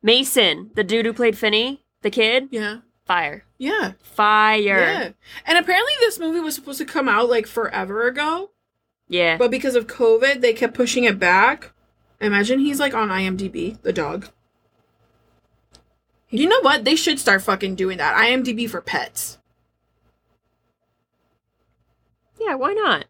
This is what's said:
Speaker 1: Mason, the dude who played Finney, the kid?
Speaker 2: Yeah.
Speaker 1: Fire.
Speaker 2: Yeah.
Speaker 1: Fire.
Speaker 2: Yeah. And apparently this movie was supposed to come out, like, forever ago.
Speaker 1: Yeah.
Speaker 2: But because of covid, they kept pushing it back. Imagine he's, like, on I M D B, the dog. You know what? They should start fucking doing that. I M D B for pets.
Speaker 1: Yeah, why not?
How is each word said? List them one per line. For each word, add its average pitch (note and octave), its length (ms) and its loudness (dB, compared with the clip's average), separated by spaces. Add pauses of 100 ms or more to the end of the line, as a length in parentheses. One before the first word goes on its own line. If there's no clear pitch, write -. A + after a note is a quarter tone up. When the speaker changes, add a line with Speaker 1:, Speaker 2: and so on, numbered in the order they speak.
Speaker 1:
Mason, A3 720 2
the G#3+ 80 0
dude G#3+ 220 0
who A3+ 80 -2
played A3+ 240 0
Finney, A3+ 460 -2 (180)
the G#3 100 -2
kid? B3 400 0
Speaker 2:
Yeah. G#3+ 280 -8 (260)
Speaker 1:
Fire. E3+ 400 -4 (120)
Speaker 2:
Yeah. C#4+ 440 -4
Speaker 1:
Fire. G#3+ 600 2
Speaker 2:
Yeah. G3 480 0 (360)
And E4 120 2
apparently F#4 420 0
this A#4 200 2
movie E4 200 -2
was D#4 160 -6
supposed C#4 220 -12
to D4 80 -6
come C#4 240 -2
out, A3+ 200 2
like, A3+ 180 0
forever G#3 600 -4
ago. D4 440 -4 (580)
Speaker 1:
Yeah. E3+ 280 2
Speaker 2:
But A#3+ 140 2
because C4 240 -2
of A#3 120 0
covid, B3 540 2
they A#3+ 120 4
kept B3 220 -2
pushing B3 280 0
it G3+ 160 2
back. F#3+ 520 2 (480)
Imagine G#3 400 2
he's, C#4 200 0
like, C#4 140 0
on A3 180 -2
I F#3+ 120 -2
M F#3 140 -2
D G3 100 -6
B, F3+ 360 -8
the F#3 100 -2
dog. E3+ 360 -6 (2000)
You C4+ 200 0
know A#4+ 120 4
what? D4 220 2
They D4 120 2
should D#4 240 0
start G3 220 2
fucking F#3+ 340 -2
doing F#3 240 -4
that. D3 160 0
I A3+ 140 4
M B3+ 140 2
D B3 100 -4
B A3+ 140 -4
for F3+ 140 -8
pets. - 560 -8 (3000)
Speaker 1:
Yeah, G#4 160 -4
why C4+ 180 -6
not? E4 360 -2